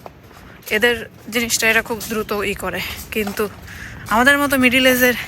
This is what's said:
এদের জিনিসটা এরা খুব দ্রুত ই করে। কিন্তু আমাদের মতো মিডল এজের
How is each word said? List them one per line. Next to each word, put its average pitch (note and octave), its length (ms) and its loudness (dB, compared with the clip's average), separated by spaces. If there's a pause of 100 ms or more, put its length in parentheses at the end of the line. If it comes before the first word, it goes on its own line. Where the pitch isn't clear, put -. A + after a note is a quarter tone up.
(680)
এদের A3+ 400 0 (220)
জিনিসটা A#3 380 0
এরা A3 120 4
খুব A3 180 -6 (100)
দ্রুত G#3+ 220 -4
ই G3+ 220 -2
করে। F#3 260 -6 (320)
কিন্তু G#3 380 -2 (600)
আমাদের B3 280 6
মতো C#4 200 2
মিডল B3+ 280 4
এজের B3 280 4 (140)